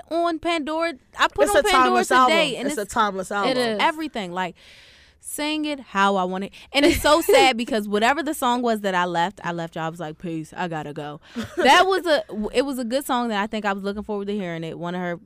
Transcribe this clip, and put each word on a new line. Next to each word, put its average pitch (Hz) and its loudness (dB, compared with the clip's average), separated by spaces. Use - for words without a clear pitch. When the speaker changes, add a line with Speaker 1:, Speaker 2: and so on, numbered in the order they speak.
Speaker 1:
on 339 0
Pandora. 330 -4
I 294 4
put 403 0
Speaker 2:
It's 415 4
Speaker 1:
on 466 6
Speaker 2:
a - 6
Speaker 1:
Pandora 320 4
Speaker 2:
timeless - -4
Speaker 1:
today, 254 6
Speaker 2:
album. 302 4
Speaker 1:
and 247 -4
Speaker 2:
It's 302 -4
Speaker 1:
it's 202 -6
Speaker 2:
a - -4
timeless 202 -2
album. 202 0
Speaker 3:
It 254 -2
is. 226 0
Speaker 1:
everything. 247 -2
Like, 180 -4
sing 302 -6
it 294 -6
how 202 0
I 185 0
want 185 -6
it. 185 -12
And 285 4
it's 320 4
so 302 6
sad 269 4
Speaker 2:
<laughs> - -
Speaker 1:
because 220 -2
whatever 226 2
the 294 -4
song 247 0
was 226 0
that 196 -2
I 180 2
left, 170 -2
I 175 -4
left 170 -8
y'all. 160 -6
I 165 -4
was 170 -10
like, 160 -10
"Peace, 160 -10
I 180 -4
gotta 151 -8
go." 147 -12
That 339 6
was 370 0
a, 294 2
it 247 2
was 269 -6
a 262 -4
good 262 -2
song 240 -2
that 208 -2
I 214 -4
think 214 -6
I 202 0
was 196 -8
looking 202 -6
forward 202 -6
to 202 -4
hearing 170 -6
it. 160 -10
One 175 -6
of 180 -6
her, 175 -4